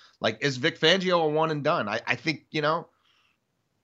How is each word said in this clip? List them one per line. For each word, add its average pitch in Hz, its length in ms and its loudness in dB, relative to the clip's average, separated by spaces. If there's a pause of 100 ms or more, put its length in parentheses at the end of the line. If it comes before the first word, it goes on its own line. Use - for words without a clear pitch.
(200)
Like, 110 200 0
is 139 160 0
Vic 151 240 -2
Fangio 180 420 4
a 160 60 2
one 151 220 0
and 147 120 -4
done? 143 260 0
I, 110 180 -4
I 120 80 0
think, 143 360 -6
you 156 120 -4
know, 160 260 -2 (960)